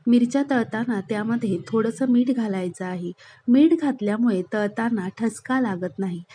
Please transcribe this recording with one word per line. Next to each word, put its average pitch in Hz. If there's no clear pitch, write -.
मिरच्या 240
तळताना 226
त्यामध्ये 214
थोडंसं 233
मीठ 247
घालायचं 190
आहे. 180
मीठ 294
घातल्यामुळे 214
तळताना 214
ठसका 233
लागत 180
नाही, 175